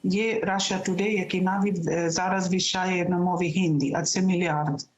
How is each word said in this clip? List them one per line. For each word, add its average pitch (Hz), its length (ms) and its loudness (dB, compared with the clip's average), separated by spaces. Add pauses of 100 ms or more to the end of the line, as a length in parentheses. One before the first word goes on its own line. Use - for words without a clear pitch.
Є 208 360 0
Russia 196 500 -2
Today, 190 200 0
який 185 320 0
навіть, 185 460 0
е, 165 220 0
зараз 185 440 0
віщає 185 560 0
на 180 80 2
мові 175 300 0
гінді, 151 500 0
а 165 40 0
це 185 200 -2
мільярд 165 600 0 (160)